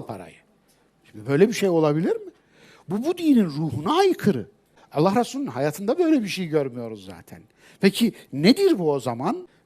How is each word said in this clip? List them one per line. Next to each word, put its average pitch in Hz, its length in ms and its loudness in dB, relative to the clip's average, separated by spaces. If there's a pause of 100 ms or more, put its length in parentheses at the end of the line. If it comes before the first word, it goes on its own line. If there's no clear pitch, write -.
parayı. 90 300 -16 (760)
Şimdi 104 160 -18
böyle 143 200 4
bir 233 60 0
şey 196 160 0
olabilir 160 460 2
mi? 415 160 -14 (580)
Bu, 214 160 -4
bu 359 120 -2
dinin 285 280 4
ruhuna 151 520 -4
aykırı. 214 500 2 (460)
Allah 185 260 2
Resulü'nün 262 280 -4
hayatında 151 520 -4
böyle 320 240 2
bir 202 40 -8
şey 180 200 -6
görmüyoruz 120 580 -6
zaten. 85 360 -20 (380)
Peki 196 340 2 (200)
nedir 262 460 4
bu 156 120 0
o 143 80 0
zaman? 131 480 -4 (180)